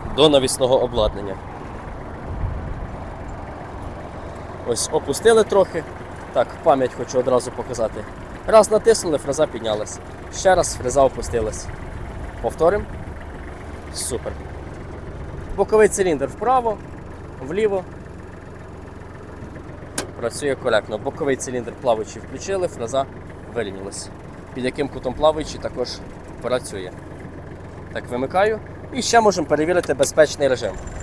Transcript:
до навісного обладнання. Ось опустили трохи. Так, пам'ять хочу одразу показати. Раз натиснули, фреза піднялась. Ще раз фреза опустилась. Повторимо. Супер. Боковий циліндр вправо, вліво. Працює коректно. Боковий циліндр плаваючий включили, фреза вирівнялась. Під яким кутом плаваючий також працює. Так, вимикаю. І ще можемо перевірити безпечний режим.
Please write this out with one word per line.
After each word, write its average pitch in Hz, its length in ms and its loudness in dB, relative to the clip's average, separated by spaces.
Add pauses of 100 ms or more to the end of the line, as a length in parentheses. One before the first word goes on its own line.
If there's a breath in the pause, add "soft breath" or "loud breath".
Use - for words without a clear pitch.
(160)
до 147 140 10
навісного 131 520 6
обладнання. 107 540 0 (3250)
Ось 120 240 0
опустили 208 520 6
трохи. 185 400 4 (500)
Так, 123 140 4 (160)
пам'ять 135 340 6
хочу 127 220 0
одразу 123 320 2
показати. 110 520 -4 (440)
Раз 208 240 8
натиснули, 196 460 4
фреза 143 300 2
піднялась. 107 520 -4 (360)
Ще 185 200 6
раз 165 200 2
фреза 127 280 4
опустилась. 113 640 0 (760)
Повторимо. 190 440 4 (1080)
Супер. - 380 -4 (1200)
Боковий 208 320 8
циліндр 170 380 2
вправо, 233 520 2 (640)
вліво. 190 420 0 (2250)
Працює 131 360 -2
коректно. 110 420 0
Боковий 135 380 0
циліндр 120 460 -4
плаваючий 110 400 0
включили, 180 460 -4
фреза 135 380 -2 (480)
вирівнялась. 98 560 -6 (440)
Під 127 120 -4
яким 139 220 0
кутом 127 260 -4
плаваючий 151 460 2
також 123 380 -4 (440)
працює. 107 500 -2 (1000)
Так, 110 160 -8
вимикаю. 180 500 2 (340)
І 254 80 -2
ще 233 200 6
можемо 185 260 4
перевірити 156 460 4
безпечний 143 540 6
режим. 117 260 2 (300)